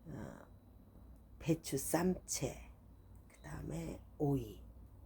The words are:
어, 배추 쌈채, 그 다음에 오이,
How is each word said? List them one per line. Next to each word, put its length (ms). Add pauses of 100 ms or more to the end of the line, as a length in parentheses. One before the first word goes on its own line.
어, 240 (1080)
배추 400
쌈채, 840 (720)
그 80 (100)
다음에 520 (180)
오이, 420 (460)